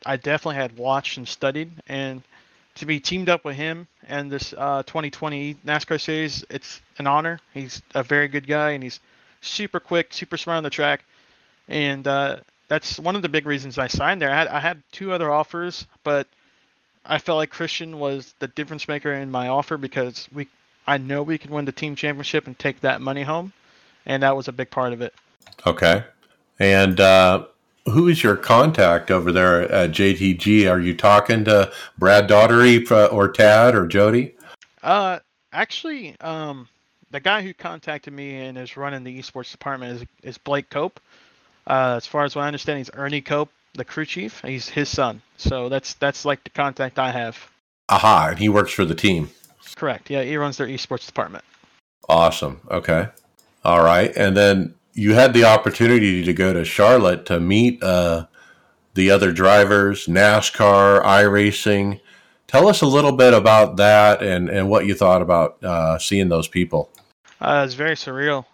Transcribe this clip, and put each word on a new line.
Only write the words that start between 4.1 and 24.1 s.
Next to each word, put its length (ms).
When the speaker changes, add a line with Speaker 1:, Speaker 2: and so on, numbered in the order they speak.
Speaker 1:
this, 280
uh, 240
twenty 280
twenty 440
nascar 320
series, 520
it's 320
an 80
honor. 340
He's 260
a 80
very 260
good 180
guy, 260
and 100
he's 180
super 380
quick, 340
super 240
smart 200
on 80
the 60
track, 340
and, 400
uh, 280
that's 320
one 160
of 80
the 60
big 180
reasons 320
I 80
signed 340
there. 100
I 40
had, 140
I 100
had 320
two 220
other 180
offers, 560
but 240
I 140
felt 180
like 140
Christian 500
was 400
the 80
difference 400
maker 240
in 180
my 160
offer 300
because 560
we, 160
I 100
know 240
we 160
can 140
win 140
the 60
team 220
championship 540
and 100
take 220
that 200
money 220
home, 300
and 180